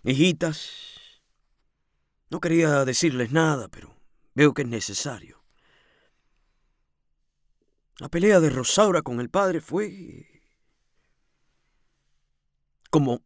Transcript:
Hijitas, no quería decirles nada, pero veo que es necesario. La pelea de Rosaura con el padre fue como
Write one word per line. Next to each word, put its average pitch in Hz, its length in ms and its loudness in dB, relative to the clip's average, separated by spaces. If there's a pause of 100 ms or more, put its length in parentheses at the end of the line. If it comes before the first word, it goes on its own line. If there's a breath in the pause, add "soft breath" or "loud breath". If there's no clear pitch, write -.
Hijitas, 156 1160 -2 (1080)
no - 100 -6
quería 160 460 2
decirles 127 460 -2
nada, 151 360 0
pero - 260 -20 (400)
veo 147 200 4
que 147 80 -6
es 127 80 -4
necesario. - 760 -8 (2500)
La - 80 -16
pelea 185 320 4
de 160 100 4
Rosaura 156 520 2
con 123 180 -8
el 123 100 -6
padre 185 300 0
fue - 840 -10 (2500)
como 135 360 0